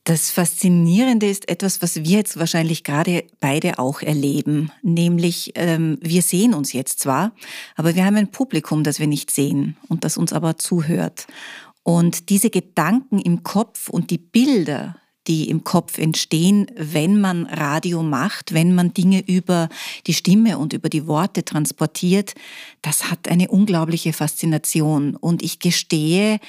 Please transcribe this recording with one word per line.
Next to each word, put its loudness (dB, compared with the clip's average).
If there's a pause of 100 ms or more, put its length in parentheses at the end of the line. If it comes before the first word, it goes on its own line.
Das 0
Faszinierende 2
ist -4
etwas, -2
was -4
wir 2
jetzt -2
wahrscheinlich -2
gerade 0 (160)
beide 0
auch -4
erleben. -2 (100)
Nämlich, 0
ähm, 0
wir 0
sehen 2
uns -4
jetzt -6
zwar, 0 (420)
aber 0
wir 2
haben 4
ein 2
Publikum, -2
das -2
wir 0
nicht -2
sehen -2 (120)
und -2
das -2
uns -2
aber -2
zuhört. -2 (560)
Und 2
diese 2
Gedanken 0
im 0
Kopf -4
und -4
die -2
Bilder, 0 (320)
die 0
im -2
Kopf -2
entstehen, 2 (100)
wenn 0
man 0
Radio -2
macht, -2
wenn 6
man 4
Dinge 2
über 0 (380)
die 0
Stimme 4
und -4
über -4
die -2
Worte -2
transportiert, -2 (480)
das -4
hat -6
eine 2
unglaubliche 2
Faszination. 0
Und -2
ich -8
gestehe, 0